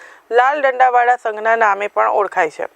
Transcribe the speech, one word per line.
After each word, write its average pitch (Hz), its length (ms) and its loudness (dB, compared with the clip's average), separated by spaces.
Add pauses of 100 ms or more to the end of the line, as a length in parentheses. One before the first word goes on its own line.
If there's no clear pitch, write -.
(320)
લાલ 262 300 2
દંડાવાળા 247 560 2
સંઘના 220 380 -2
નામે 208 340 0
પણ 220 300 -2
ઓળખાય 185 320 -2
છે. - 240 -10